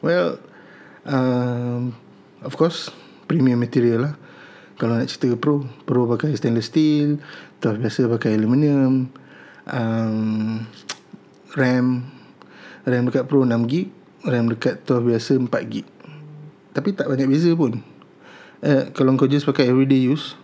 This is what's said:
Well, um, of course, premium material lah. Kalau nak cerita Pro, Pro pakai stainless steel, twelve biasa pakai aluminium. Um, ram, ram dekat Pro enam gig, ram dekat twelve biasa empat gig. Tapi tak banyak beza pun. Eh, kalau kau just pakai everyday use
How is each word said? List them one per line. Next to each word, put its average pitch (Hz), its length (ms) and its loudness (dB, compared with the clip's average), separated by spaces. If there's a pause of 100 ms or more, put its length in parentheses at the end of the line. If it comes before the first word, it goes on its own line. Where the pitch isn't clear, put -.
Well, 175 400 -2 (640)
um, 123 880 -2 (480)
of - 160 -14
course, 165 320 0 (400)
premium 131 320 2
material 117 400 2
lah. 147 140 -2 (680)
Kalau 117 160 0
nak 117 160 -2
cerita - 240 -2
Pro, 143 320 0 (160)
Pro 120 240 2
pakai 120 320 0
stainless 117 320 -2
steel, 147 480 2 (400)
twelve 110 240 -2
biasa 113 320 0
pakai 110 240 0
aluminium. 131 720 2 (560)
Um, 110 960 -2 (880)
ram, 127 560 0 (800)
ram 123 140 2 (100)
dekat 131 160 0
Pro 135 160 4
enam 117 240 0
gig, 180 240 -2 (320)
ram 120 240 0
dekat 113 400 -4
twelve 120 240 2
biasa 117 240 0
empat 123 320 -2
gig. 107 160 -8 (880)
Tapi 196 240 -2
tak 151 160 -4
banyak 131 160 0
beza 165 240 2
pun. 143 240 0 (880)
Eh, 139 320 2
kalau 131 240 4
kau 139 80 4
just 143 160 2
pakai 135 240 2
everyday 131 400 4
use 147 360 -4